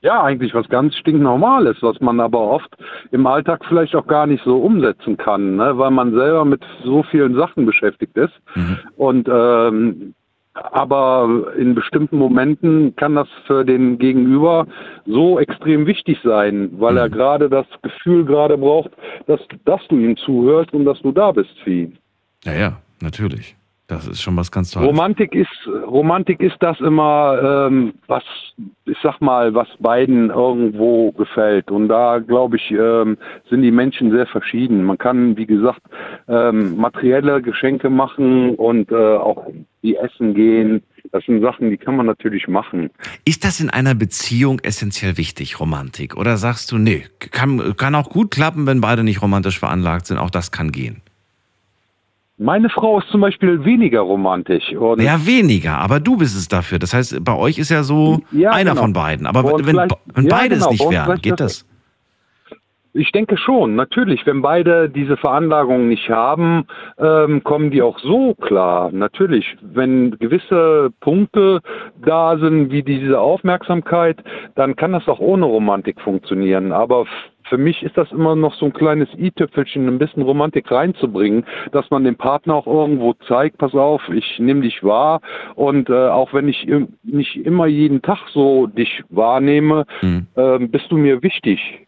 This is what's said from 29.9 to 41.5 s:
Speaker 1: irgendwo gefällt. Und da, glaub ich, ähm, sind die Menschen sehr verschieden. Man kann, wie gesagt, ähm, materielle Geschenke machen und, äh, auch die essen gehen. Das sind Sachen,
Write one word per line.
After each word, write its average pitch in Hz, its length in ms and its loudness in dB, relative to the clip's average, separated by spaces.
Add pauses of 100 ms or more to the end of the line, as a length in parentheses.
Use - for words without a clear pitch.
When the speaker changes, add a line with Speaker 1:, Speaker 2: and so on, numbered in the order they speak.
Speaker 1:
irgendwo 117 840 2
gefällt. 104 580 0
Und 104 200 0
da, 120 300 2
glaub 120 340 0
ich, - 180 -4
ähm, 110 460 0 (320)
sind 123 120 2
die 120 100 4
Menschen 123 400 2
sehr 123 140 2
verschieden. 117 600 -2
Man 95 120 0
kann, 123 380 0
wie 110 100 -6
gesagt, 107 360 0 (480)
ähm, 110 480 0
materielle 131 640 0
Geschenke 131 480 -4
machen 131 640 0
und, 113 340 0
äh, 113 60 -2 (220)
auch 104 280 -2 (380)
die 110 140 0
essen 117 360 -4
gehen. 110 480 2 (300)
Das 95 140 -4
sind 113 160 2
Sachen, 120 280 -2